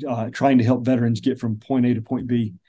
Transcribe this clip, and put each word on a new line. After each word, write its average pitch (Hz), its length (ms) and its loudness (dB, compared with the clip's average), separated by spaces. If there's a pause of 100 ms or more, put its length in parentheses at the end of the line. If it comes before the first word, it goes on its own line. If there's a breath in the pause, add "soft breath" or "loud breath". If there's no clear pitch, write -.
uh, 117 220 -4
trying 135 260 2
to 117 60 4
help 120 200 2
veterans 117 380 0
get 127 180 -2
from 110 180 -4
point 127 280 0
A 123 80 2
to 107 80 -2
point 127 240 -6
B, 117 300 -2 (140)